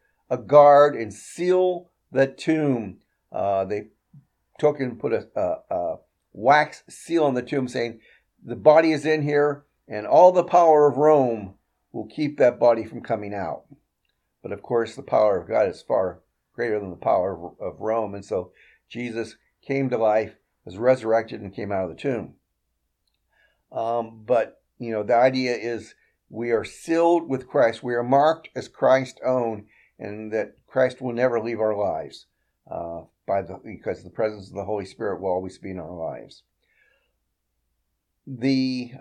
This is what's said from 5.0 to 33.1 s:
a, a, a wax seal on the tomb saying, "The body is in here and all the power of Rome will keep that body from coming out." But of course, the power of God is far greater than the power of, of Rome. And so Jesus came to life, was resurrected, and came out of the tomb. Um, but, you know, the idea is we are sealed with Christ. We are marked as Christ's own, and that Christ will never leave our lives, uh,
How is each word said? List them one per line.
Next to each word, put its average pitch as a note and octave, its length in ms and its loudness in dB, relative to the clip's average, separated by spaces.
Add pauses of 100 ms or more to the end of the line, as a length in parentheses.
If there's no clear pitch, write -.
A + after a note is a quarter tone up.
a, G#2 220 -4
a, F#2 380 -4
a F2 260 -4 (340)
wax C#3 560 0
seal E3 340 -4
on C3+ 120 0
the B2 60 -2
tomb B2+ 280 -4
saying, A#2 320 -8 (420)
"The A2+ 140 -10
body D3+ 340 6
is C#3+ 140 -2
in D#3 160 2
here D3 420 0 (240)
and G#2+ 180 -8
all F3 280 8
the F3+ 100 4
power E3 440 6
of B2+ 100 2
Rome B2+ 560 2 (400)
will A2 140 -8
keep C#3+ 300 -6
that B2 220 4
body A#2 240 4
from A#2 160 -12
coming G#2 340 -6
out." F2+ 300 -8 (760)
But G2 100 -12
of G2+ 100 -10
course, A2+ 340 -2
the - 80 -16
power G#2+ 360 0
of F2 80 -10
God G#2+ 200 0
is F2 140 -10
far F#2+ 380 -4 (340)
greater A2+ 260 -4
than G2 100 -10
the E2+ 60 -14
power G2 380 -2
of, E2+ 260 -14
of F2+ 200 -10
Rome. G#2+ 360 -4
And G2 80 -14
so F#2 280 -6 (380)
Jesus A#2 460 -10 (260)
came C3+ 280 -4
to B2 80 -2
life, A2 380 0 (280)
was F2+ 140 -14
resurrected, A2+ 640 0
and F#2+ 120 -12
came G2+ 180 -8
out F#2+ 120 -2
of F2+ 60 -6
the D#2 120 -16
tomb. A2+ 340 -6 (1400)
Um, A2+ 540 -6
but, A#2 360 -2 (180)
you A#2 120 -8
know, G#2+ 120 -2
the A#2 120 2
idea B2+ 400 2
is A2 400 -8 (340)
we A#2 220 -6
are A2 120 0
sealed E3 640 0
with C3 180 -6
Christ. A#2+ 360 0
We B2 100 -6
are A#2+ 100 -2
marked C#3+ 520 0
as A#2 120 -10
Christ's C3 580 0
own, A#2 400 -2 (340)
and G#2+ 340 -12
that G#2 220 -6 (100)
Christ B2+ 360 -2
will B2 120 -6
never A#2+ 260 0
leave A2+ 200 -6
our G#2+ 160 0
lives, D#2+ 520 -6 (420)
uh, E2+ 320 -10 (240)